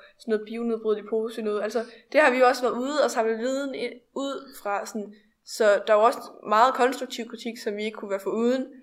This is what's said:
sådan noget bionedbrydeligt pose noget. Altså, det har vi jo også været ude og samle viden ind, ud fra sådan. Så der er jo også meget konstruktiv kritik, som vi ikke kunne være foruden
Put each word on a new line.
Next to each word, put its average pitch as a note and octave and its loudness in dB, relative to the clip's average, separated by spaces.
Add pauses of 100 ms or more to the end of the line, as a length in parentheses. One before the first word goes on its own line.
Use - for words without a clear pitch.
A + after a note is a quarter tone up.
(200)
sådan - -8
noget G#3+ 0
bionedbrydeligt A3 -4
pose A3+ -2
noget. G#3 -2
Altså, A3+ -2 (320)
det C#4 4
har D4 6
vi B3 0
jo B3+ 6
også B3+ 2
været A#3 0
ude C#4 0
og A#3 2
samle A3+ 0
viden C4 -4
ind, B3 -6 (220)
ud C#4 -8
fra G3+ -4
sådan. G#3 -10 (320)
Så G3+ 4
der A3 4
er G#3+ 8
jo G#3 6
også B3 4 (280)
meget A3+ 6
konstruktiv B3+ 0
kritik, A3+ -10
som G#3 -6
vi G#3+ -4
ikke G#3+ -4
kunne G3+ -12
være G3 -2
foruden A#3+ 0 (160)